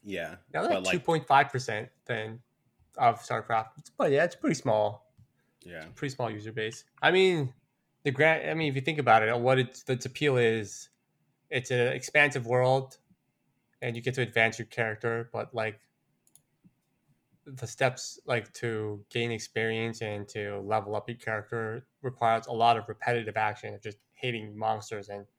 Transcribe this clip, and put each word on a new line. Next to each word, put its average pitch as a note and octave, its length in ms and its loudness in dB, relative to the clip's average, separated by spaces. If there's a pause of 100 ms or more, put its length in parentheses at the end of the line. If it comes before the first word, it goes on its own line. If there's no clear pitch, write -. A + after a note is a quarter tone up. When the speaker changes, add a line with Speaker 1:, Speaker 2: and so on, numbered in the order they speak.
Speaker 1:
Yeah. E2+ 320 -8 (180)
Speaker 2:
Yeah, D#3+ 80 -2
that's, - 60 -2
Speaker 1:
But, E4+ 80 2
Speaker 2:
like, - 100 -4
Speaker 1:
like F#2 80 0
Speaker 2:
two F3+ 60 0
point D#3+ 280 -2
five C#3 220 6
percent A2+ 400 -6 (160)
then A2 340 -6 (580)
of A#2 240 4
StarCraft. A2+ 560 -2
It's, - 140 -20
but F3+ 200 0
yeah, C#3+ 120 4
it's F3 120 -2
pretty C#4 200 -2
small. G#2+ 560 0 (520)
Speaker 1:
Yeah. F2 140 -16
Speaker 2:
It's D#3 100 -14
a - 20 -20
pretty C3+ 240 -8
small A#2 160 -4
user G#2+ 220 -10
base. A2 320 -8 (180)
I C#3+ 100 6
mean, F3 420 4 (500)
the C#3+ 80 2
gra-, D3+ 380 4
I D#3 40 -2
mean, D#3+ 160 0
if C3 60 -4
you C3+ 60 -2
think D3+ 180 -2
about A2+ 240 8
it, A#2 160 2
what B2+ 180 6
it's, - 300 0
its C3 180 -2
appeal C3 320 0
is, A2+ 520 0 (600)
it's C3 220 -4
an B2 160 2
expansive C3+ 580 2
world, B2+ 520 2 (840)
and A#2+ 140 -4
you A#2 60 -8
get B2+ 140 -4
to C3 60 -2
advance A2+ 380 0
your A2 80 -6
character, A#2 640 -4
but, A2+ 240 -8
like, A2 240 -4 (1700)
the B2+ 220 -12
steps, - 580 -2
like, A#2+ 280 -2
to G#2+ 560 -6
gain A#2 220 -2
experience A2+ 680 -4
and G#2 280 -6
to G#2 360 -6
level G#2 300 -2
up - 140 -6
your A#2 80 -8
character A2 680 -6 (160)
requires A2+ 460 0
a C3 40 -8
lot A#2 260 6
of G#2+ 100 -6
repetitive A2 500 -4
action G#2+ 360 -4
of G#2 80 -16
just G#2 160 -12 (160)
hitting G#2+ 440 -6
monsters G#2+ 520 -4
and G2+ 160 -12 (140)